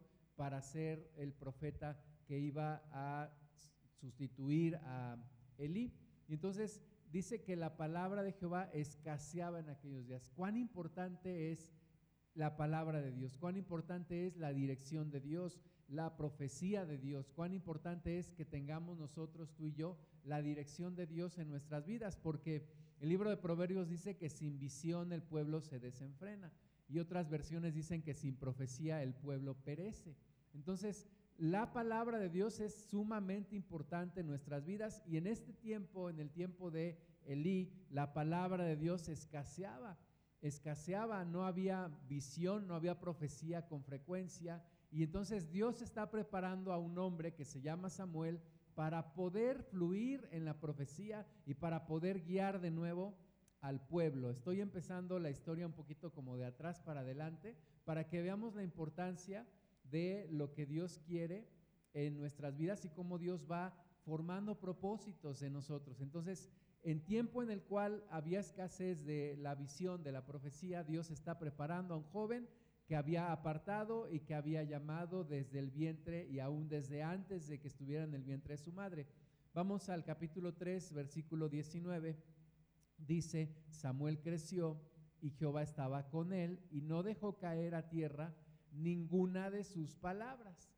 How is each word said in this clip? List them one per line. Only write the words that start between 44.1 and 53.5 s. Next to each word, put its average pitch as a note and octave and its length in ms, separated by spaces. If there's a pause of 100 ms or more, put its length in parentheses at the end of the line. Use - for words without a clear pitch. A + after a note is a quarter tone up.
y D#3 120
entonces F3+ 480
Dios A3+ 300
está G#3+ 280
preparando F#3+ 640
a F3 60
un E3+ 220
hombre E3+ 340
que D#3+ 100
se C3+ 160
llama E3 300
Samuel E3 500 (360)
para D#3+ 380
poder A3+ 500
fluir G3+ 680
en D#3+ 140
la D#3 140
profecía F#3 680 (180)
y C#3 100
para D#3+ 300
poder F3 360
guiar F#3+ 400
de F3 100
nuevo F3 460 (420)